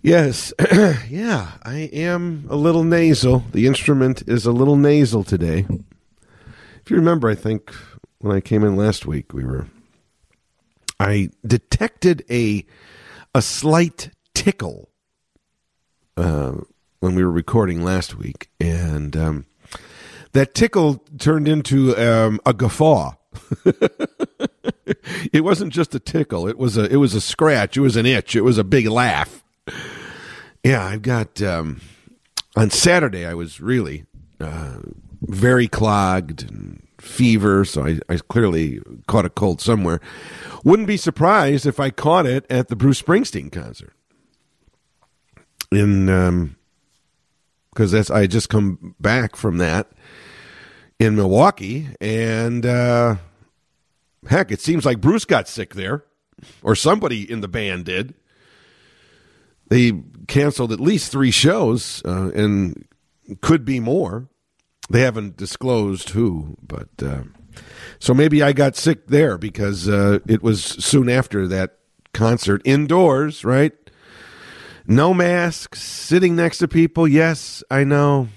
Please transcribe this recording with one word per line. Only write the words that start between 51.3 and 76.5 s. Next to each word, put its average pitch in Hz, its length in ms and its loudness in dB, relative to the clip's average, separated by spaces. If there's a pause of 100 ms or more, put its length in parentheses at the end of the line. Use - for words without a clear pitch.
and, 113 640 -4
uh, 120 520 2 (1120)
heck, - 220 2
it 101 100 -6
seems 156 240 -2
like 123 160 0
Bruce 180 240 2
got 110 240 0
sick - 260 -10
there, 98 300 -6 (580)
or 110 120 2
somebody 135 560 0
in 113 100 -6
the 101 60 -8
band 92 380 -6
did. 95 300 -6 (1500)
They 120 240 4 (340)
canceled 135 460 0
at 95 80 -6
least 165 320 0
three 135 180 2
shows, 127 760 0
uh, 92 300 -4
and 98 500 0 (560)
could 156 240 2
be 135 140 -4
more. 120 500 -4 (640)
They 120 120 4
haven't 107 340 -2
disclosed 101 720 -4
who, 90 500 -2
but, - 280 -14 (120)
uh, 67 220 -8 (800)
so - 120 0
maybe 147 300 4
I 143 100 4
got 139 220 2
sick - 320 -2
there 139 320 2
because, 101 500 -6
uh, 101 380 2
it 110 160 2
was 107 220 0
soon - 440 0
after 120 380 -2
that 92 320 -4 (340)
concert, 110 520 0
indoors, 147 800 2
right? 139 280 2 (1120)
No 147 300 4
masks, 175 640 -2
sitting 180 540 0
next 170 240 0